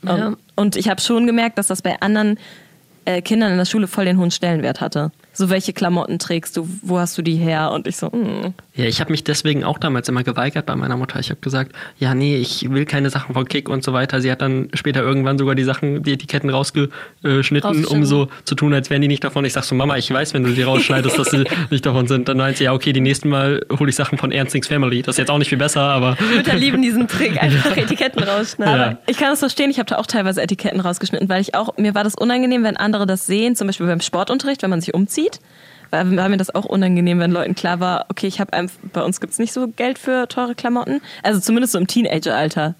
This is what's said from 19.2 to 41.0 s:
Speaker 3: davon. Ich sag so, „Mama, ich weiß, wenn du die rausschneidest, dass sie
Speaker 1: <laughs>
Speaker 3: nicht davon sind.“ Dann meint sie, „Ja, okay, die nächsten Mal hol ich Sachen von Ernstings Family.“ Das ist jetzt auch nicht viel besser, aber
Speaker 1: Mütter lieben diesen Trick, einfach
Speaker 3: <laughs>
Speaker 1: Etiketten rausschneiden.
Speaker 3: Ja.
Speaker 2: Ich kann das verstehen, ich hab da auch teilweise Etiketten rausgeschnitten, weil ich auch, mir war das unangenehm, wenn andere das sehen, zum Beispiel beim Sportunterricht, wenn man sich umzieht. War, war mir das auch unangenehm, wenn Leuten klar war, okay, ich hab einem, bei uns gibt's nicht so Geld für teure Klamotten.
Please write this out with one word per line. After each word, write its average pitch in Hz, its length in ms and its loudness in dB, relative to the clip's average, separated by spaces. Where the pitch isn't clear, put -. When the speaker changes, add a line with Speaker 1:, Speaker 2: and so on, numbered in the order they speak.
Speaker 3:
davon. 143 200 -2
Ich 131 100 -2
sag 131 100 -2
so, - 100 -2
„Mama, 135 240 2
ich 123 160 -2
weiß, 147 220 0
wenn 131 80 2
du 123 80 2
die 127 100 2
rausschneidest, 131 560 2
dass 139 140 0
sie 135 140 4
Speaker 1:
<laughs> 160 140 -2
Speaker 3:
nicht 135 140 0
davon 127 220 2
sind.“ 127 220 2
Dann 131 80 0
meint 131 200 2
sie, 139 80 2
„Ja, 131 80 4
okay, 135 200 0
die 131 80 4
nächsten 135 260 2
Mal 139 380 2
hol 143 100 4
ich 127 60 0
Sachen 139 240 0
von 135 120 -2
Ernstings 135 360 -2
Family.“ 127 340 2
Das 127 140 -2
ist - 40 0
jetzt 139 120 0
auch 147 80 4
nicht 151 100 2
viel 139 80 2
besser, 143 240 2
aber 131 340 2
Speaker 1:
Mütter 277 180 2
lieben 262 300 2
diesen 240 240 2
Trick, 180 340 0
einfach 143 340 4
Speaker 3:
<laughs> - 20 -
Speaker 1:
Etiketten 262 460 0
rausschneiden. 208 580 0
Speaker 3:
Ja. 117 60 -6
Speaker 2:
Ich 247 100 0
kann 285 140 2
das 285 80 0
verstehen, 277 320 0
ich 262 80 0
hab 214 80 -2
da - 100 -2
auch 220 80 -2
teilweise 190 380 0
Etiketten 190 360 -2
rausgeschnitten, 185 480 -2
weil 190 140 2
ich - 140 -2
auch, 220 220 -2
mir 208 180 2
war 208 80 2
das 208 100 0
unangenehm, 247 500 2
wenn 214 140 0
andere 202 300 0
das 190 180 -2
sehen, 220 300 2
zum 214 100 -2
Beispiel 190 220 -2
beim 170 140 0
Sportunterricht, 269 600 -2
wenn 190 80 -2
man 175 100 0
sich - 140 -6
umzieht. 202 300 0
War, 180 280 2
war 185 100 2
mir 196 100 2
das 185 160 -2
auch 208 120 -2
unangenehm, 175 540 2
wenn 170 120 2
Leuten 175 240 0
klar 175 240 -2
war, 180 300 -2
okay, - 180 -4
ich 190 140 -6
hab 196 120 -4
einem, 175 160 -2
bei 175 100 -4
uns - 200 -2
gibt's - 180 -8
nicht 226 140 -2
so 254 160 -4
Geld 247 280 -4
für 254 300 -2
teure 247 260 -4
Klamotten. 240 460 -2